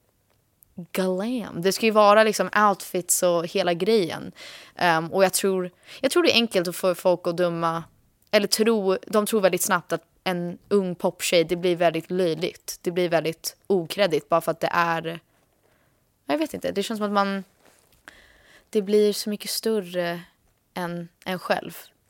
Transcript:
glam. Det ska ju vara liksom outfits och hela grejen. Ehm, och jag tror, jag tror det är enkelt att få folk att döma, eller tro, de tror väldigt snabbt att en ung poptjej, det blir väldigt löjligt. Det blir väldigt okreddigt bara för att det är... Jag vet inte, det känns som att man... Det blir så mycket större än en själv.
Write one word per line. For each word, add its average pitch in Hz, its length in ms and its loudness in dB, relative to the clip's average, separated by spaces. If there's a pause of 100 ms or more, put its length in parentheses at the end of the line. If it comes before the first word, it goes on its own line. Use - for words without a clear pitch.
(920)
glam. 190 720 -4
Det 190 100 2
ska - 140 0
ju 220 60 4
vara 214 320 8
liksom 202 260 0 (180)
outfits - 540 -2
och 175 240 2
hela 175 280 0
grejen. 185 580 -2 (440)
Ehm, 165 360 0
och 190 120 4
jag 185 80 4
tror, 185 380 -2 (300)
jag 269 100 2
tror 349 120 4
det 330 100 4
är - 20 4
enkelt 208 340 0
att 170 80 -6
få 185 180 0
folk 175 320 0
att 175 100 -2
döma, 170 480 -2 (460)
eller 208 160 4
tro, 214 500 0 (100)
de 208 200 0
tror 220 140 0
väldigt 180 220 2
snabbt 180 300 -2
att 165 100 -2 (220)
en 175 340 -6 (100)
ung 190 260 0
poptjej, 170 500 0
det 175 120 -2
blir 175 200 0
väldigt 165 340 0
löjligt. 180 720 -4
Det 185 80 -4
blir 175 180 0
väldigt 160 480 -2 (100)
okreddigt 175 600 0
bara 165 120 2
för 165 100 -2
att 160 100 -4
det 170 120 0
är... 165 480 -2 (1080)
Jag 294 120 0
vet 311 160 -4
inte, 175 180 -6
det 196 100 -2
känns 220 160 -6
som 208 80 -2
att 202 60 -4
man... 196 320 0 (1300)
Det 214 120 0
blir 208 300 4
så - 180 -6
mycket - 200 -8
större 175 720 -4 (540)
än 175 340 -8 (160)
en 185 140 -6
själv. - 380 -4 (340)